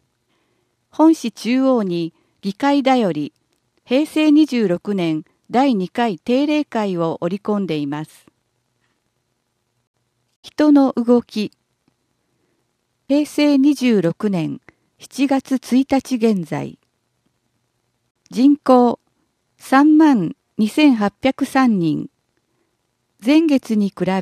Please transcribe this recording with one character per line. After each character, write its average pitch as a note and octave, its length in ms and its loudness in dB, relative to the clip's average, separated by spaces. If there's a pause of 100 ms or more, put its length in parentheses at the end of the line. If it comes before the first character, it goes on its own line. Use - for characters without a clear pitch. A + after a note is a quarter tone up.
(920)
本 D#4+ 240 2
市 A#3 160 -8
中 B3+ 320 -4
央 B3+ 200 0
に E3+ 300 -6 (280)
議 G3 120 -6
会 C#4+ 300 0
だ C4 140 2
よ G#3 140 0
り、 D3 220 -8 (500)
平 C#4 220 -2
成 D#4 260 0
二 D4+ 140 6
十 A#3 220 -2
六 F3+ 260 -4
年 E3 320 -4 (240)
第 C4 240 0
二 F#3 160 -4
回 A#3 300 -4
定 C4 260 -2
例 D4+ 200 -2
会 G3+ 320 -6
を E3 220 -4
織 F3 200 -6
り - 40 -20
込 G#3 160 -4
ん G3 60 -6
で D#3+ 120 -6
い D3 100 -6
ま D3 180 -10
す。 - 220 -20 (2250)
人 D4+ 280 0
の C#4 220 4
動 A#3+ 300 2
き。 - 280 -8 (1600)
平 C#4+ 200 0
成 D4 320 0
二 C#4 160 2
十 A#3 260 0
六 E3+ 300 -2
年 D3+ 300 -4 (360)
七 - 300 -6
月 C4+ 320 -2
一 C4 280 0
日 C4 280 -2
現 G#3+ 280 -2
在。 C#3 360 -12 (1500)
人 C4+ 260 2
口、 B3 420 2 (580)
三 D4+ 420 4
万 B3 360 2 (220)
二 G#3+ 100 0
千 D4 280 2
八 G3+ 260 -2
百 C4+ 240 -2
三 B3+ 320 0
人。 D#3 320 -4 (1120)
前 D4+ 180 2
月 C4+ 340 -2
に G3+ 140 -2
比 - 160 -8 (160)